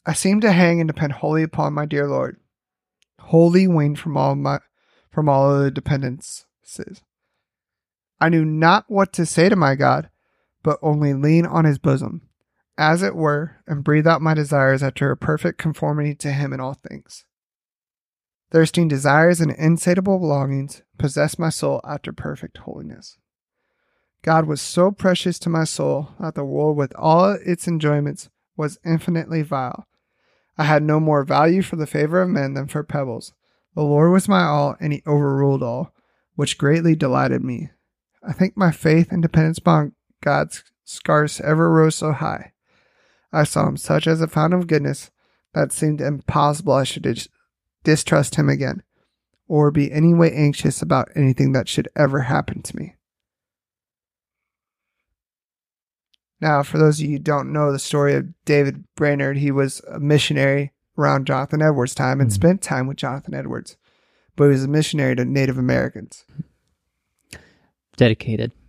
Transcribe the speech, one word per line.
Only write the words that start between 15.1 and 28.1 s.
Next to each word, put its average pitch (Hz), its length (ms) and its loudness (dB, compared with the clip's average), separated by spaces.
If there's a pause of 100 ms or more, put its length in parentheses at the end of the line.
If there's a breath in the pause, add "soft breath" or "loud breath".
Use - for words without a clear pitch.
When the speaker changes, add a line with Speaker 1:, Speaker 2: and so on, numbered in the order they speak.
Speaker 1:
a - 60 -4
perfect 156 400 -4
conformity 151 580 -4
to 147 160 -6
him 139 220 -4
in 131 60 -8
all 131 140 -8
things. - 520 -20 (1300)
Thirsting 165 360 4
desires 151 540 2
and 156 100 0
insatiable 180 760 0
longings 139 560 -4 (160)
possess 147 400 -2
my 165 120 -2
soul 139 340 -4
after - 300 -12
perfect - 460 -12
holiness. - 580 -18 (1040)
God 160 240 2
was 151 160 -6
so 180 300 0
precious 180 480 -2
to 175 100 -6
my 160 160 0
soul 143 440 -4 (100)
that 160 160 -10
the 143 100 -8
world 147 320 -2
with 139 180 -4
all 180 500 2
its 180 220 -4
enjoyments 147 600 -2 (260)